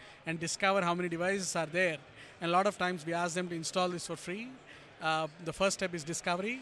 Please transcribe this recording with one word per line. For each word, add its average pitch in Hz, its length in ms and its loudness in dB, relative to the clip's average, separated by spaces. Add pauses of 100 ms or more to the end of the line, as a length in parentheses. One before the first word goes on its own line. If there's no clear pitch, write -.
(260)
and 165 140 -2
discover 190 420 4
how 175 140 4
many 180 120 0
devices 180 480 0
are 160 120 0
there?" 175 320 2 (420)
And 170 80 -2
a 170 80 4
lot 196 80 6
of 202 120 2
times 180 280 0
we 165 80 -2
ask 170 220 0
them 180 140 -2
to 170 60 -6
install 180 340 0
this 175 180 -6
for 170 80 -6
free. 208 320 -8 (520)
Uh, 160 280 0 (180)
the 160 80 -4
first 196 240 2
step 180 160 -2
is 160 100 -6
discovery. 185 580 -2